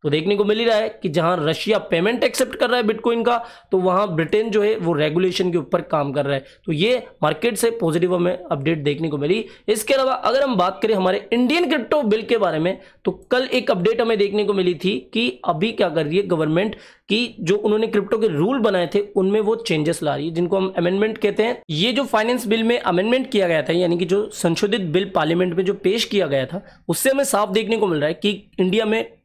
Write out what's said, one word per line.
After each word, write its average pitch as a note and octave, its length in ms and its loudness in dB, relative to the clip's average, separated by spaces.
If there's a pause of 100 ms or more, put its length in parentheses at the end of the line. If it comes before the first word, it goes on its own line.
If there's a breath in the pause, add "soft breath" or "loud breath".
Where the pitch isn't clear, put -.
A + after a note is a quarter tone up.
तो D#3 60 0
देखने D#3+ 260 0
को G3+ 80 0
मिल G#3+ 160 2
ही A#3 60 0
रहा A3+ 120 2
है A3 260 -2
कि F#3 60 -2
जहां E3+ 280 0
रशिया D#3+ 400 0
पेमेंट F#3+ 460 0
एक्सेप्ट - 320 0
कर B3 140 0
रहा B3 100 2
है A#3 60 -2
Bitcoin A3+ 400 0
का, A#3 200 0 (260 loud breath)
तो F#3+ 60 2
वहां F#3 300 2
ब्रिटेन F3 420 0
जो G#3 140 2
है G#3+ 140 2
वो E3+ 160 -2
रेगुलेशन F3 580 0
के E3+ 60 0
ऊपर E3+ 240 -2
काम C#3+ 300 -2
कर C#3 140 -2
रहा C#3 100 -2
है। C3+ 100 -6 (200 loud breath)
तो E3+ 60 -4
ये A3+ 360 0 (160)
मार्केट G3 340 0
से A#3 140 0
पॉजिटिव F3 440 0
हमें F3 360 0
अपडेट D#3 260 -2
देखने D3 320 -2
को D3 80 -4
मिली। E3 280 -4 (220 loud breath)
इसके A3+ 260 0
अलावा C4 180 2
अगर B3+ 320 0
हम C4 120 0
बात F#3+ 280 0
करें G#3+ 120 2
हमारे F#3+ 380 0
इंडियन B3+ 360 2
क्रिप्टो D4 340 0
बिल A3 180 2
के A#3 160 0
बारे E3+ 220 0
में, F3 200 0 (260 loud breath)
तो F#3+ 60 0
कल B3 320 -2 (100)
एक - 180 0
अपडेट G3+ 300 2
हमें A3+ 160 2
देखने G3+ 260 0
को G3+ 100 0
मिली F3+ 220 2
थी G#3 380 -4
कि A#3+ 320 -2
अभी F3 260 0
क्या F#3+ 180 0
कर D#3 160 0
रही D#3 120 0
है G3+ 60 2
गवर्नमेंट, E3+ 520 0 (340 loud breath)
कि A#3 300 0
जो E3+ 160 0
उन्होंने G#3+ 320 0
क्रिप्टो G#3 300 0
के A3 100 2
रूल F#3+ 320 0
बनाए F#3+ 360 2
थे, G3+ 40 4
उनमें G3+ 400 0
वो G#3+ 160 0
चेंजेस E3 480 -2
ला C#3+ 120 0
रही C#3+ 120 -6
है, E3+ 60 -6
जिनको F3 240 0
हम F#3+ 200 -2
अमेंडमेंट G3 400 0
कहते G3+ 260 0
हैं। B3 260 -2
ये F3 220 0
जो B3+ 120 0
फाइनेंस A#3 440 0
बिल A3+ 160 2
में A#3+ 160 2
अमेंडमेंट A3+ 520 0
किया F#3+ 160 2
गया D#3+ 140 2
था, E3 120 -2
यानी E3+ 240 2
कि F3+ 80 -2
जो G3+ 240 0
संशोधित G3 520 0
बिल F#3 340 -2
पार्लियामेंट E3+ 380 0
में F3+ 120 0
जो G3 80 -2
पेश G3 320 -2
किया F#3+ 220 0
गया C3+ 180 0
था, F3 200 -10 (220 loud breath)
उससे F3+ 220 0
हमें C#4 140 2
साफ G#3 260 0
देखने G#3+ 280 0
को G#3+ 100 2
मिल D#3+ 120 0
रहा D3 80 0
है E3 60 -2
कि G3+ 460 -4
इंडिया F#3+ 260 2
में A3 400 -2